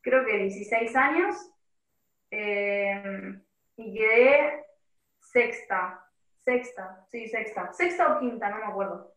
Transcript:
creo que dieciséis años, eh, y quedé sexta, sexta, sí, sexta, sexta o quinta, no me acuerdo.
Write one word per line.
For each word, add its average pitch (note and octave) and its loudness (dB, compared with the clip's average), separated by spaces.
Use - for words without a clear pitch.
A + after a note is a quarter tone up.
creo B3+ 2
que G#3+ 0
dieciséis A3+ -2
años, D#4+ 2
eh, G3+ -4
y A3 -12
quedé B3+ 4
sexta, - -2
sexta, A#3+ -4
sí, A#3 -10
sexta, A3 -6
sexta F4 2
o - 0
quinta, A3 -4
no G#3+ -6
me A3 -8
acuerdo. F#3+ -6